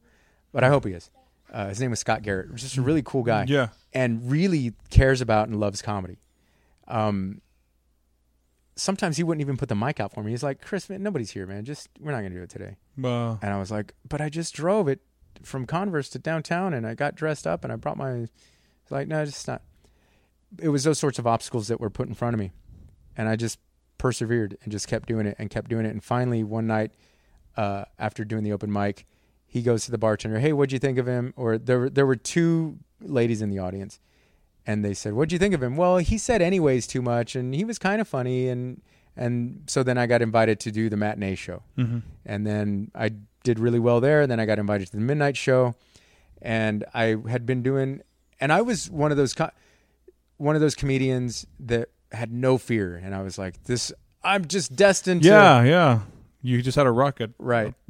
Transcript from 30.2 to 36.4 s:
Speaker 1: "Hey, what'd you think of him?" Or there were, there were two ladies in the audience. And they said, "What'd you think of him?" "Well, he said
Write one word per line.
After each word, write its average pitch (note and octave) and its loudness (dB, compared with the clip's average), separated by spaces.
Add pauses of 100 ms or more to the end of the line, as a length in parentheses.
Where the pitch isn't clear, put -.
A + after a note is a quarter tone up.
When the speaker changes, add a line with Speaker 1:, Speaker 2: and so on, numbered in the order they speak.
Speaker 1:
"Hey, D3+ 2
what'd C#3 0
you B2+ -2
think C3 0
of B2 0
him?" B2 -4
Or A2+ 0
there B2 2
were, B2+ 0
there C#3 4
were C3 4
two E3 0 (240)
ladies A#2 0
in G#2 -2
the G2 -4
audience. G2 -8 (680)
And G#2 -2
they G2+ -2
said, G#2 -6
"What'd D#3 0
you F3+ -2
think G3 2
of D3 0
him?" B2+ -4
"Well, F3+ 4
he F3+ 0
said A3 2